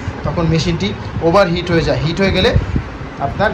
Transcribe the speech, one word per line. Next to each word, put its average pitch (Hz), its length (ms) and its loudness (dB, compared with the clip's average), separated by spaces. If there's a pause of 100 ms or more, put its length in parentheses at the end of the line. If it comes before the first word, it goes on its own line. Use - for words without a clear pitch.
(240)
তখন 151 220 -2
মেশিনটি 165 420 0 (340)
ওভারহিট 175 480 4
হয়ে 165 180 2
যায়। 131 140 0
হিট 165 180 0
হয়ে 190 160 2
গেলে 202 140 4 (680)
আপনার 156 340 0